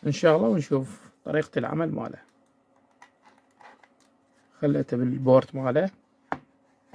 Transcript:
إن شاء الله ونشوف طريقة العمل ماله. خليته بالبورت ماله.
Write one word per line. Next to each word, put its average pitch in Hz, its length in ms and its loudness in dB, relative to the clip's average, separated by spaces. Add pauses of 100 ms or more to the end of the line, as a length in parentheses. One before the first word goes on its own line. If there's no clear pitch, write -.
إن 147 60 0
شاء 156 260 4
الله 202 100 2
ونشوف 143 640 -2 (140)
طريقة 151 340 -4
العمل 156 360 -4
ماله. - 240 -10 (2500)
خليته 143 360 0
بالبورت 131 580 2
ماله. 131 340 0 (1040)